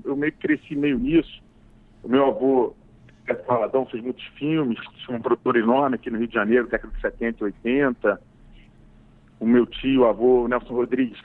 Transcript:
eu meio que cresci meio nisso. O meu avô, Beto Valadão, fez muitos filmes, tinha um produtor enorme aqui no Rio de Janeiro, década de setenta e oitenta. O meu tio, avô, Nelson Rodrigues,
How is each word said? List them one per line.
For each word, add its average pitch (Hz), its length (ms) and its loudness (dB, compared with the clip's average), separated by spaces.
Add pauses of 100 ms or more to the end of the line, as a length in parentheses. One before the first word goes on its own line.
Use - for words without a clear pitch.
eu 139 120 -4
meio 147 180 -4
que - 60 -18
cresci 151 360 -4
meio 143 240 0
nisso. 151 420 0 (600)
O - 60 -10
meu 135 160 4
avô, 131 500 2 (500)
Beto - 220 -6
Valadão, 123 380 0
fez 113 180 -10
muitos 123 220 -10 (120)
filmes, 143 400 -2 (280)
tinha 123 120 -6
um 113 40 -8
produtor 123 340 0
enorme 123 400 2
aqui 120 160 -8
no 110 60 -6
Rio 117 100 -2
de 113 60 -12
Janeiro, 113 340 2
década 110 260 -6
de - 60 -8
setenta 113 420 -6
e 107 40 -4
oitenta. 120 760 -2 (1160)
O 110 60 -4
meu 120 200 4
tio, 131 400 2
avô, 120 420 4
Nelson 123 260 -4
Rodrigues, 120 520 -2